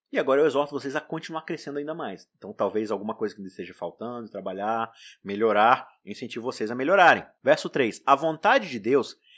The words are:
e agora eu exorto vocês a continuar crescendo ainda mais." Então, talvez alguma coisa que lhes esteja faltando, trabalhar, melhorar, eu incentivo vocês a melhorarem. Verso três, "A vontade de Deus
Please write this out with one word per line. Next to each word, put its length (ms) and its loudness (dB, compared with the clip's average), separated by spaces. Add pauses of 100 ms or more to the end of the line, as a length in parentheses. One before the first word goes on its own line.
(120)
e 80 -4
agora 220 4
eu 40 6
exorto 260 0
vocês 240 -6
a 60 -4
continuar 420 -10
crescendo 360 -8
ainda 160 -6
mais." 420 -10
Então, 160 -14
talvez 380 -2
alguma 240 -4
coisa 180 -4
que 80 -18
lhes 120 -14
esteja 200 -14
faltando, 560 -10
trabalhar, 600 -4 (320)
melhorar, 640 4 (180)
eu 60 -14
incentivo 340 -10
vocês 240 -6
a 60 -6
melhorarem. 500 6 (160)
Verso 260 2
três, 380 -2
"A 100 6
vontade 540 0
de 80 -8
Deus 400 0 (200)